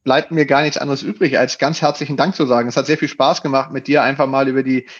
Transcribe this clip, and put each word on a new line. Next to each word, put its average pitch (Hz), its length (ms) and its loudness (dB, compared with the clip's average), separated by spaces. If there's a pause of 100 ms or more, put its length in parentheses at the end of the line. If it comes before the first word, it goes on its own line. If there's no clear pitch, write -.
bleibt 135 280 0
mir 156 140 2
gar 135 160 4
nichts 151 160 -2
anderes 143 240 -4
übrig, 185 380 0
als 127 180 0
ganz 147 240 -2
herzlichen 147 360 -2
Dank 165 180 0
zu 151 100 0
sagen. 120 240 2
Es 117 80 -4
hat 135 80 0
sehr 151 140 0
viel 151 80 -2
Spaß 139 340 0
gemacht, 139 300 -2
mit 135 160 -8
dir 143 160 4
einfach 135 240 0
mal 135 200 0
über 131 140 0
die 131 240 0 (140)